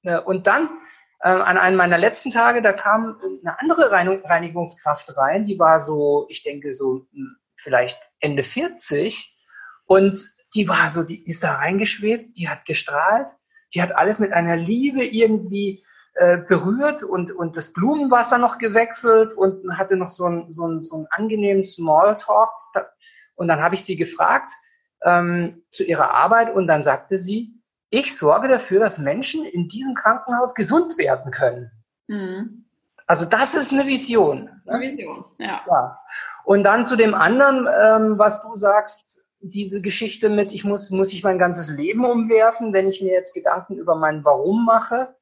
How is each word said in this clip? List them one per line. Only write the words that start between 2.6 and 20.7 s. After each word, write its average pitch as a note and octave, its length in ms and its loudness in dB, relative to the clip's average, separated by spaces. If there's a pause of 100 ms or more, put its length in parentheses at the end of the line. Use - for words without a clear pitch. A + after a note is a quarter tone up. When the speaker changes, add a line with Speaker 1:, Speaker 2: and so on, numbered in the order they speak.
Speaker 1:
da G#3 120 4
kam A3 460 -2 (240)
eine - 160 -8
andere D4+ 320 2
Rein-, F#3+ 320 2
Reinigungskraft E3 920 -4
rein, D#3 280 2
die G3+ 140 -4
war D#3+ 220 6
so, D3 480 0
ich - 140 -16
denke C#3+ 300 -10
so, C3 380 -4
hm, C3+ 260 -16 (180)
vielleicht B2+ 440 -2 (200)
Ende C#3+ 240 -2
vierzig - 920 -6 (520)
und G3 460 4 (220)
die G3+ 140 0
war E3 200 2
so, E3 140 -4
die E3+ 240 -12
ist E3 160 -8
da D3 120 -2
reingeschwebt, G3+ 840 -2
die E3+ 120 -6
hat D3+ 160 -10
gestrahlt, F3 600 0 (460)
die F3 80 -2
hat F3 140 -2
alles G#3 240 2
mit G3+ 140 -2
einer E3+ 220 0
Liebe B3 500 -2
irgendwie, G3+ 760 -2 (320)
äh, F3 220 4
berührt G#3+ 680 -2
und, F#3 280 -6
und E3+ 260 -8
das - 160 -12
Blumenwasser B3 640 2
noch A#3+ 220 0
gewechselt A3 720 2
und F#3+ 440 -2
hatte F#3+ 200 0
noch F3+ 120 -4
so - 180 -6
ein, E3+ 240 -4
so E3 160 -8
ein, D#3+ 140 -6